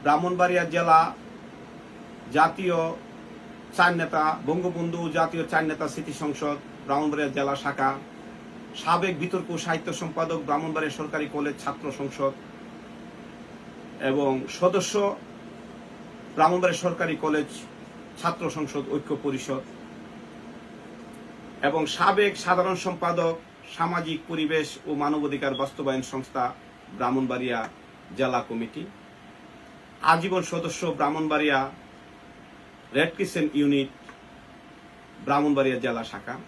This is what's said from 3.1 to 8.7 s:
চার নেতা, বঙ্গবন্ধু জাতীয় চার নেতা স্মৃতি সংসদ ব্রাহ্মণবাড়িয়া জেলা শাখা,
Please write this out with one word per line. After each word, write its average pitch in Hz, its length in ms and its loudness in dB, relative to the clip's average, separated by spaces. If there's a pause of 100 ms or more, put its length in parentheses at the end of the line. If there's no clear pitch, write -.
চার 175 140 8 (100)
নেতা, 156 220 2 (260)
বঙ্গবন্ধু 170 520 0 (160)
জাতীয় 165 340 2
চার 160 200 4
নেতা 151 220 -2
স্মৃতি 151 200 -6 (100)
সংসদ 147 340 0 (280)
ব্রাহ্মণবাড়িয়া 147 520 2
জেলা 139 260 2
শাখা, 135 260 2 (920)